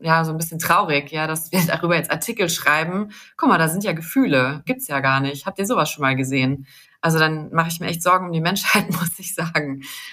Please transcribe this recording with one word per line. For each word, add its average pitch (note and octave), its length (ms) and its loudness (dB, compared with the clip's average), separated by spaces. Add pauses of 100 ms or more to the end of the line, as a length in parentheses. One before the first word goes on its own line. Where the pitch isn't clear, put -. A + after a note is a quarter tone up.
ja, D#3+ 240 2
so D#3+ 60 -2
ein D#3+ 60 -4
bisschen E3 220 -6
traurig, D#3+ 540 2
ja, D#3 120 -2
dass D#3+ 280 -6
wir F3+ 80 4
<laughs> E3 60 4
darüber E3+ 280 2
jetzt - 160 0
Artikel F3 380 -2
schreiben. E3+ 640 0 (260)
"Guck D#4+ 100 2
mal, G3 100 6
da D#3+ 120 4
sind G3 160 -2
ja F3+ 80 0
Gefühle. D3 720 2
Gibt's B3+ 240 -4
ja C#3 100 -2
gar C3+ 220 2
nicht. C#3+ 240 -4
Habt G3 120 -6
ihr G3 80 0
sowas G3 240 2
schon - 120 -6
mal C3+ 160 2
gesehen?" C3+ 500 0 (340)
Also D#3+ 160 2
dann D#3 360 0
mache E3 160 0
ich - 100 -6
mir E3+ 80 -6
echt E3+ 160 -4
Sorgen F3+ 220 4
um E3+ 80 -6
die E3 80 0
Menschheit, G3 480 2
<laughs> - 20 0
muss - 280 -4
ich - 140 -10
sagen. D3+ 500 -4 (300)